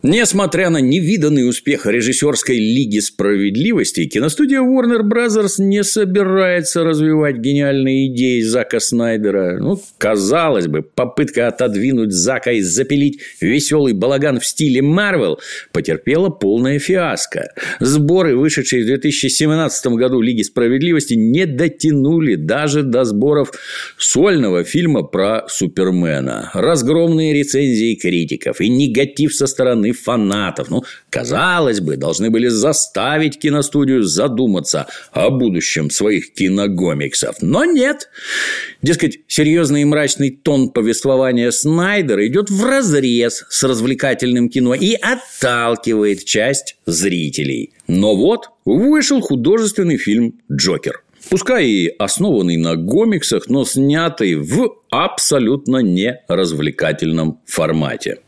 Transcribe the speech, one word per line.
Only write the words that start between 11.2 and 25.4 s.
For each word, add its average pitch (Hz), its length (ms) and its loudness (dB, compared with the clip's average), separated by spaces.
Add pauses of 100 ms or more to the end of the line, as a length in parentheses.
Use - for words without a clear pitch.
отодвинуть 113 640 0
Зака 120 380 -2
и 113 100 2
запилить 139 580 0 (220)
весёлый 139 520 2
балаган 135 460 0
в - 80 -6
стиле - 340 0
Marvel 156 560 0 (340)
потерпела 123 580 0
полное 123 500 0
фиаско. - 760 -4 (260)
Сборы, 151 560 2
вышедшие 131 460 0
в 110 60 0
две 139 100 0
тысячи 139 300 -2
семнадцатом 151 680 0
году 127 220 2
«Лиги 113 220 0
Справедливости», 135 720 0
не 117 320 2
дотянули 151 880 0
даже 139 480 0
до 127 220 2
сборов 127 480 2 (480)
сольного 131 640 2
фильма 156 400 0
про 98 440 -2